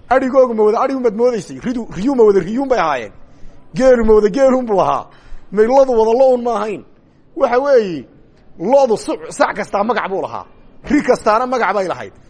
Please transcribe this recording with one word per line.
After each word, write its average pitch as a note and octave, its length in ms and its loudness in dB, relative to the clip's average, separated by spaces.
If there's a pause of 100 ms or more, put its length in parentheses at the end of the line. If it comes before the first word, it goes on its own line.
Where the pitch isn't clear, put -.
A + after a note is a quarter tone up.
Adhigoogu B3+ 460 2
ma G#3+ 80 0
wada G#3 180 2
adhigu C4+ 180 -2
mad A#3+ 140 0
moodaysay? G#3+ 520 -4
Ridu, A#3+ 160 -4 (140)
riyuu A#3+ 200 -2
ma A#3+ 80 4
wada G3+ 160 4
riyuun A3 280 -4
bay A#3+ 120 0
ahaayeen? C3+ 340 -2 (600)
Geelu B3 300 4
ma G#3+ 80 6
wada G#3+ 160 4
geelun C4 360 2
buu G3+ 160 0
ahaa? C#3 240 -2 (460)
May G#3 160 2
lodu C4 320 4
wada A3 200 2
lo-un B3+ 240 4
ma A#3+ 140 -2
ahayn? G#3 240 -6 (540)
Waxa B3+ 240 0
weeye, A3 480 0 (520)
lodu A#3+ 380 2
su-, - 320 -8
sac - 260 -2
kastaa G3+ 280 -4
magac G3+ 260 -4
buu F#3 120 -6
lahaa. A2+ 240 -10 (440)
Ri C#4+ 140 0
kastaana A3+ 420 0
magac A3+ 300 -2
bay F#3+ 120 -2
lahayd. B2 260 -10 (160)